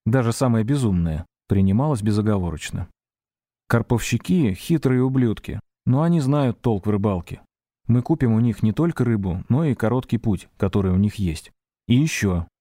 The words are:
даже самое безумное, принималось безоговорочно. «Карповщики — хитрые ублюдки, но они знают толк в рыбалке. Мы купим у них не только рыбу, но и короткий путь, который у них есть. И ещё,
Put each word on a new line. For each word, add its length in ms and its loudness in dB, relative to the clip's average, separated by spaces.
даже 260 2
самое 320 0
безумное, 640 0
принималось 540 2
безоговорочно. 840 -2
«Карповщики — 880 0
хитрые 480 0
ублюдки, 560 -2
но 180 2
они 180 2
знают 400 0
толк 260 -2
в 40 0
рыбалке. 500 -2
Мы 140 4
купим 320 0
у 60 2
них 220 0
не 100 2
только 300 -2
рыбу, 460 -2
но 160 2
и 100 0
короткий 440 -2
путь, 300 -2
который 340 0
у 40 2
них 180 2
есть. 360 -6
И 80 2
ещё, 520 0